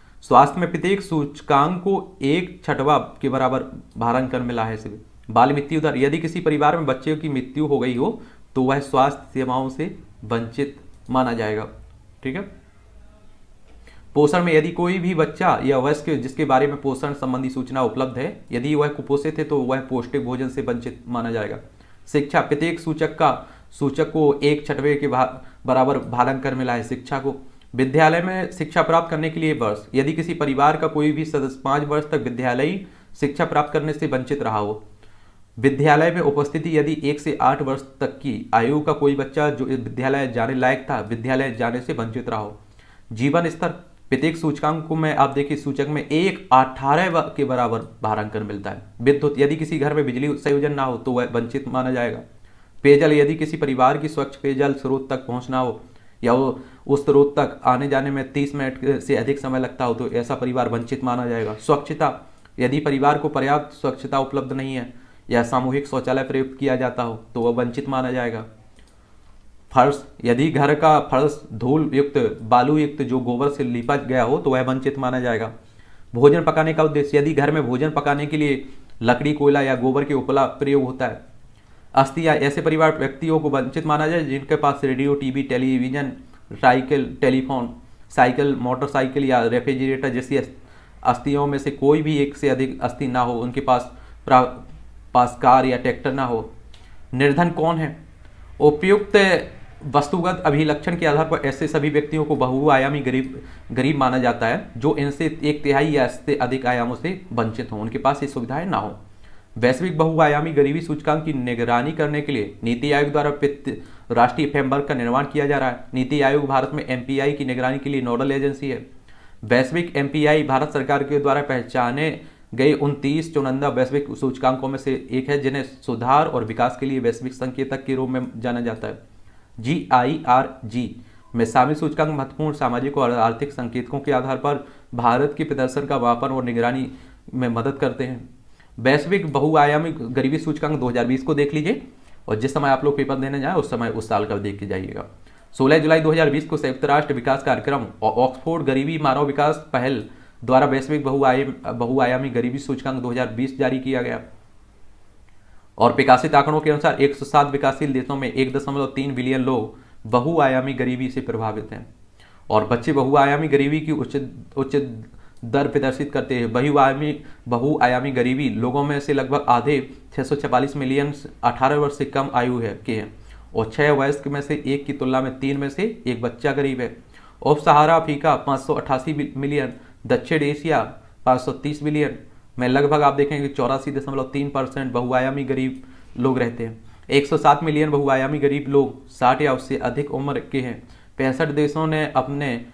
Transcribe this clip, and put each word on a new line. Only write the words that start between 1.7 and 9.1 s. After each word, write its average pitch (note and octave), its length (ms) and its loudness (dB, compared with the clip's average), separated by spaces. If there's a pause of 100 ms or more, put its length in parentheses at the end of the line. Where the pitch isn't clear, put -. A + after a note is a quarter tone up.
को G3 400 -2
एक D#3+ 440 -2
छठवा C#3+ 320 2 (240)
के C#3 80 -2
बराबर C3 340 -2 (340)
भारांकन B2+ 440 -2
मिला A#2+ 220 -4
है। A2 100 -4
इसमें G#2+ 260 -12 (320)
बाल B2+ 220 4
मृत्यु D3 280 -2
दर, C#3+ 160 0
यदि C#3+ 200 2
किसी E3 240 -4
परिवार D3+ 360 2
में E3 80 -4
बच्चे C3+ 300 -2
की D3+ 140 -6
मृत्यु C#3 360 -4
हो C#3 140 2
गई B2 160 -2
हो E3+ 260 -2 (340)
तो C3 80 0
वह C#3 180 2
स्वास्थ्य C#3 520 0